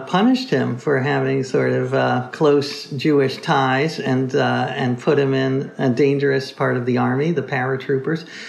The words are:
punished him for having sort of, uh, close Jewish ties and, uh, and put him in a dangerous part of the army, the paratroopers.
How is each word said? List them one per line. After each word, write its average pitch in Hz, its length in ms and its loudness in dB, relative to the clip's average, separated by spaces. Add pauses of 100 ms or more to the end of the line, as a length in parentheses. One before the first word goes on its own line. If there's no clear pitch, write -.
punished 233 440 2
him 123 280 0
for 135 240 0
having 135 420 0
sort 127 300 0
of, 127 200 -2
uh, 127 380 0
close 143 600 2
Jewish 139 480 2
ties 139 600 0
and, 131 340 -2
uh, 123 360 0
and 131 280 -2
put 143 220 2
him 135 140 2
in 135 440 0
a 135 120 0
dangerous 139 640 2
part 131 240 0
of 120 80 -4
the 123 120 0
army, 127 340 0
the 143 100 -2
paratroopers. 135 840 -2 (240)